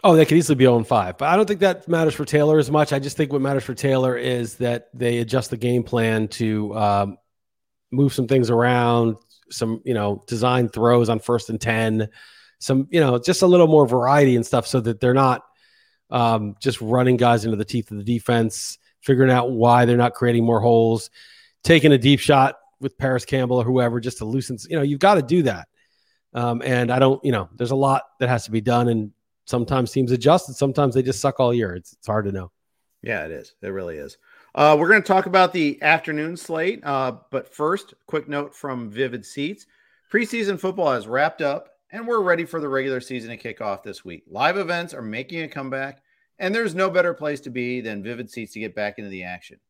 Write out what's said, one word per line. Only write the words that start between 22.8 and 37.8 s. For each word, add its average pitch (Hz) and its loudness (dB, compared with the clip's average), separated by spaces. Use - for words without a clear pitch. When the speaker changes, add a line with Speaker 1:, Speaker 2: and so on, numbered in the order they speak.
Speaker 1:
with 135 -10
Paris 131 -2
Campbell 123 -2
or - -2
whoever 120 0
just 120 -8
to 110 -8
loosen, 127 -6
you 165 -4
know, 147 0
you've 143 -2
gotta 190 4
do 151 0
that. 98 -4
Um, 120 -4
and 123 0
I 123 0
don't, 135 2
you 139 0
know, 98 -2
there's 120 -6
a 135 0
lot 135 0
that 127 0
has 120 -2
to 110 -14
be 110 -2
done, 120 0
and 110 -2
sometimes 123 -2
teams 127 0
adjust 143 2
and 131 -16
sometimes 135 0
they 131 2
just 127 -4
suck 135 -2
all 120 2
year. 104 -2
It's, 90 -16
it's - -20
hard 107 -2
to 98 -6
know. 92 -10
Speaker 2:
Yeah, 98 -6
it 78 -12
is. - -16
It 95 -10
really 92 -10
is. 71 -16
Uh, 151 6
we're 170 0
gonna 214 6
talk 190 0
about 180 2
the 151 -2
afternoon 160 -2
slate, 170 -6
uh, 131 -4
but - -10
first, 165 -4